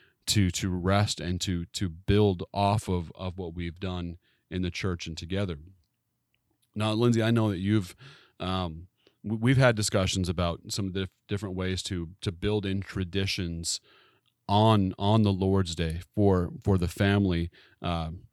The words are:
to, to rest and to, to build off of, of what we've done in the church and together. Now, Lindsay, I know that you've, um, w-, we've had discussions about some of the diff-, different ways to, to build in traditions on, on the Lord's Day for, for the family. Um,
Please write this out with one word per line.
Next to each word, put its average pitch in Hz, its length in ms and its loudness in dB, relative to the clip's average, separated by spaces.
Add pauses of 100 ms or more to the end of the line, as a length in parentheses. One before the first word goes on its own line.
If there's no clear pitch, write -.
(260)
to, 95 240 2
to 98 180 -4
rest 95 500 2
and 87 220 -4
to, 87 320 -2
to 98 160 -4
build 95 640 2
off 101 360 0
of, 87 280 -4
of 92 200 -10
what 85 180 -10
we've 85 260 -8
done 90 360 -6 (340)
in 92 120 -2
the 90 80 -2
church 90 360 -6
and 82 100 -10
together. 92 400 -6 (1200)
Now, 107 180 -2
Lindsay, 113 300 4
I 110 100 2
know 110 180 4
that 92 80 -2
you've, 98 380 0 (420)
um, 90 480 -4 (380)
w-, 110 160 -4
we've 123 160 4
had 127 180 6
discussions 95 540 0
about 87 400 -2
some 101 180 -6
of 92 60 -6
the 95 80 -4
diff-, 95 100 -6 (160)
different 98 300 -6
ways 92 280 -2
to, 85 260 -6 (100)
to 107 100 -2
build 104 340 -2
in 98 160 -2
traditions 92 1000 -4 (680)
on, 101 500 4
on 107 240 4
the 101 100 4
Lord's 95 420 2
Day 82 260 -2 (140)
for, 95 360 4 (120)
for 98 160 4
the 87 80 2
family. 98 640 2 (320)
Um, 82 500 -6